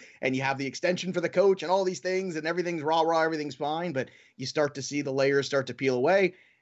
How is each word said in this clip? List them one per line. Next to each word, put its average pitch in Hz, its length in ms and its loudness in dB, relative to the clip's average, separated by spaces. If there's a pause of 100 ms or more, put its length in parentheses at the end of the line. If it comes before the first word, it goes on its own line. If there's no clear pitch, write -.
(220)
And 131 120 0
you 131 60 -2
have 135 160 0
the 139 100 -6
extension 175 460 -4
for 175 80 -2
the 165 80 0
coach 190 340 4
and 156 80 -4
all 190 140 2
these 185 160 -4
things 185 360 -2
and 156 100 -6
everything's 170 360 -2
rah-rah, 160 400 2
everything's 156 320 -2
fine. 156 380 -4
But 131 180 -4 (280)
you 131 80 -8
start 143 300 0
to 135 60 -8
see 143 200 -4
the 135 100 -4
layers 139 340 4
start 135 200 0
to 123 80 -8
peel 131 200 2
away. 175 400 4 (280)